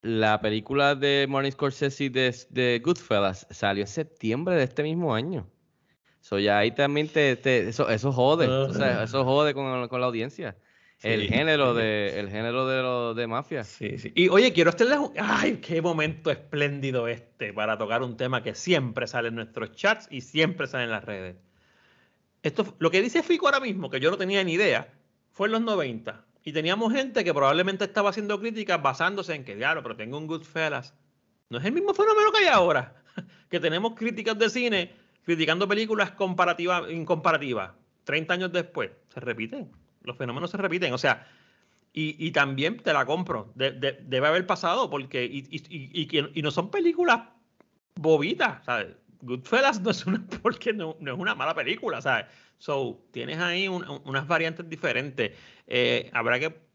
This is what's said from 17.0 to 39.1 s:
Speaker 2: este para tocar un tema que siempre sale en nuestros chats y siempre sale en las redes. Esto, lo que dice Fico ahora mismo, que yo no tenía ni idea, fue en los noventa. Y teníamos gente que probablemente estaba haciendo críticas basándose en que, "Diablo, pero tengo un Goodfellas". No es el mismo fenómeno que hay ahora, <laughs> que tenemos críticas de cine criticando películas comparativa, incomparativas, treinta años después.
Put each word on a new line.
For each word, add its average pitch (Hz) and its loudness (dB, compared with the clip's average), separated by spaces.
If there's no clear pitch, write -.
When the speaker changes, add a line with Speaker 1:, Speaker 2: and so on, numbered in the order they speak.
Speaker 2:
este 117 -8
para 107 0
tocar 113 0
un 117 -8
tema 127 -2
que 117 -6
siempre 131 0
sale 117 -2
en 113 -8
nuestros 110 -8
chats 220 0
y 135 -10
siempre 156 0
sale 127 -4
en 117 -4
las 104 -4
redes. 92 -10
Esto, 185 -2
lo 160 4
que 185 4
dice 247 0
Fico 330 2
ahora 277 4
mismo, 190 -4
que 135 -4
yo 147 4
no 196 -4
tenía 190 0
ni 170 0
idea, 170 2
fue 196 -2
en 220 0
los 226 0
noventa. 139 -4
Y 151 -10
teníamos 190 0
gente 269 0
que 170 2
probablemente 175 2
estaba 202 0
haciendo 208 -4
críticas 220 -2
basándose 170 0
en 139 -12
que, 104 -12
"Diablo, 139 -2
pero 113 -8
tengo 113 -10
un 156 -8
Goodfellas". 160 -6
No 120 -6
es 147 -4
el 214 0
mismo 381 0
fenómeno 427 4
que 440 4
hay 381 6
ahora, 175 4
<laughs> - -16
que 175 -2
tenemos 170 0
críticas 220 -4
de 220 4
cine 220 0
criticando 165 2
películas 208 0
comparativa, 175 0
incomparativas, 147 -2
treinta 160 -2
años 180 -2
después. 165 -4